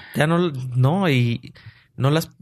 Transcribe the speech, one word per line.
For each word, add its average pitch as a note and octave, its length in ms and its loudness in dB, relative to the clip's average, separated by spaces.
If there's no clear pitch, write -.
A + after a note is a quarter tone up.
ya D3 120 2
no, E3+ 240 0
no, D#3+ 340 2
y B2 440 0
no C3 160 0
las, D#3+ 200 0